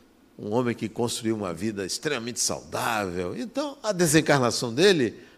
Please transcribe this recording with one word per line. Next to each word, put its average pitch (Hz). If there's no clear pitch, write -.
um 104
homem 120
que 113
construiu 113
uma 98
vida 98
extremamente 120
saudável. 95
Então, 269
a 214
desencarnação 143
dele, 147